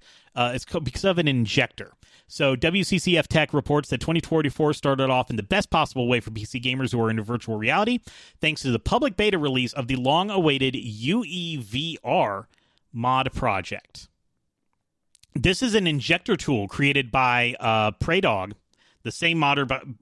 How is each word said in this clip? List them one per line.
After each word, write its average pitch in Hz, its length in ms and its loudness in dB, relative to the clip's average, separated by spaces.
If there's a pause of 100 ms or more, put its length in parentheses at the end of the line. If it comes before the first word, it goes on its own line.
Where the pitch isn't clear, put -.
(340)
uh, 120 220 0
it's - 80 -8
co-, - 160 -6
because 127 240 -6
of 190 140 2
an 156 100 2
injector. 120 640 0 (360)
So 139 280 0
W 170 280 0
C 190 140 0
C 170 200 2
F 151 100 0
Tech 156 260 2
reports 147 360 0
that 131 120 -4
twenty 165 180 0
twenty-four 151 540 0
started 135 380 0
off 127 180 0
in 123 60 -6
the 107 80 -2
best 196 260 0
possible 135 380 0
way 120 120 2
for 110 120 -8
P 110 120 -10
C 123 160 -8
gamers 127 320 -2
who 120 80 2
are 113 120 2
into 110 100 0
virtual 110 340 -4
reality, 170 440 0 (420)
thanks 156 220 -2
to 135 80 0
the 113 80 2
public 247 360 0
beta 208 220 2
release 131 360 0
of 131 140 -6
the 131 80 -2
long-awaited 143 800 2
U 123 480 -2
E 165 340 -6
V 131 460 -6
R 110 440 0 (440)
mod 127 400 0
project. - 800 -6 (1300)
This 170 260 2
is 226 140 2
an 196 100 4
injector 160 500 0
tool 107 320 0
created 139 440 0
by, 123 480 2
uh, 110 320 2
Prey 170 300 0
Dog, 104 340 -2 (480)
the 110 80 -6
same 165 260 0
modder 143 280 2
b-, 131 100 -2 (260)